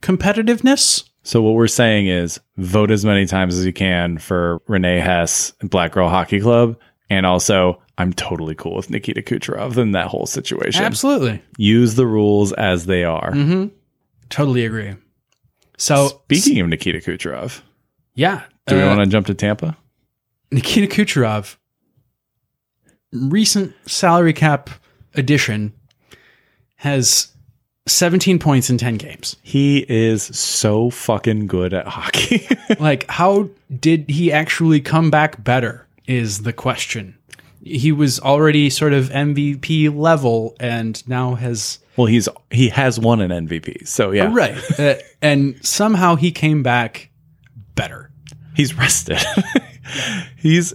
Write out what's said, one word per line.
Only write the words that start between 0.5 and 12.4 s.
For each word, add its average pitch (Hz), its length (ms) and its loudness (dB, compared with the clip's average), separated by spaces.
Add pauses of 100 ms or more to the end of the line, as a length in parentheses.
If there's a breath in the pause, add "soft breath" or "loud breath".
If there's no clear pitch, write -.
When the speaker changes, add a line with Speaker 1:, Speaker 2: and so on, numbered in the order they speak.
Speaker 2:
So - 180 2
what 110 120 4
we're 117 120 4
saying 110 420 2
is 87 320 -2 (160)
vote 101 340 2
as 104 140 2
many 101 220 2
times 92 320 0
as 92 80 0
you 90 60 -2
can 87 460 -2
for 85 500 -2
Renee 90 320 2
Hess 87 600 0
and 101 100 -8
Black 85 220 0
Girl 90 160 2
Hockey 92 320 0
Club. 117 380 2 (320 soft breath)
And 95 160 0
also, 90 540 2 (180)
I'm 90 140 -2
totally 80 420 -8
cool 82 220 -10
with 98 140 -8
Nikita - 320 -6
Kucherov 110 540 -6
in 117 160 2
that 90 160 0
whole - 180 -6
situation. - 580 -4
Speaker 1:
Absolutely. 220 580 -2 (160)
Speaker 2:
Use 110 380 4
the 127 100 4
rules 104 460 2